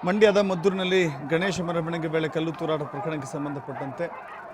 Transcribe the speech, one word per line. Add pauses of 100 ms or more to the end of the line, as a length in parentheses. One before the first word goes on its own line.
ಮಂಡ್ಯದ
ಮದ್ದೂರಿನಲ್ಲಿ
ಗಣೇಶ
ಮೆರವಣಿಗೆ
ವೇಳೆ
ಕಲ್ಲು
ತೂರಾಟ
ಪ್ರಕರಣಕ್ಕೆ
ಸಂಬಂಧಪಟ್ಟಂತೆ (460)